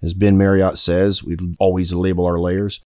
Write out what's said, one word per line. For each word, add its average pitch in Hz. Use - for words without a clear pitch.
As 85
Ben 98
Marriott 98
says, 92
we 85
always 92
label 90
our 87
layers. 95